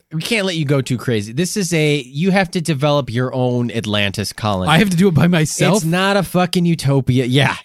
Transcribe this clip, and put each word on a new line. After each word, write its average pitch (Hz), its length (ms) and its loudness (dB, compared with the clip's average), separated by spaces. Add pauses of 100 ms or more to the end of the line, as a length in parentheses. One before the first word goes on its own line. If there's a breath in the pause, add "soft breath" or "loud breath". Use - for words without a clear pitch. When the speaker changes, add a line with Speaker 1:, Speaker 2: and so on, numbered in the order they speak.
(120)
Speaker 1:
we 160 100 -6
can't 214 240 -2
let 185 120 -2
you 156 80 -2
go 139 160 2
too 127 160 -4
crazy. 110 340 -4
This 165 240 -4
is 175 180 -2
a, 151 280 2
you 143 300 -2
have 185 200 0
to 185 80 -4
develop 147 500 0
your 123 240 -2
own 123 380 0
Atlantis 104 640 -2
colony. 95 360 -2
Speaker 2:
I 156 100 4
have 208 100 2
to 175 80 0
do 190 100 4
it 185 60 2
by 165 140 4
myself? 175 500 2
Speaker 1:
It's 156 80 -2
not 185 320 0
a 196 60 0
fucking 175 420 0
utopia. 139 580 2
Yeah. 127 420 2